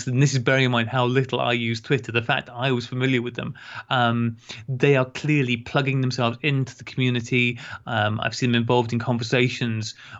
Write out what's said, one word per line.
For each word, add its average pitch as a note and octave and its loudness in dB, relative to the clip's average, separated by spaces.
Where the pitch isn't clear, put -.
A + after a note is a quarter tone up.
and B2+ 2
this C#3+ 4
is C3 0
bearing C3 4
in B2 2
mind A#2 0
how B2+ 2
little B2+ 0
I B2 2
use A#2 -2
Twitter, B2 -2
the A#2 2
fact C3+ -2
that - -18
I B2 -2
was A#2+ -2
familiar B2+ 0
with B2 -8
them. A#2+ -6
Um, A#2 2
they C#3 4
are B2+ 2
clearly C3+ 0
plugging C3 -2
themselves B2 0
into C3+ 0
the - -18
community. B2 0
Um, G#2+ 0
I've - -2
seen B2 0
them A#2 4
involved A#2 2
in A#2+ -2
conversations A#2 0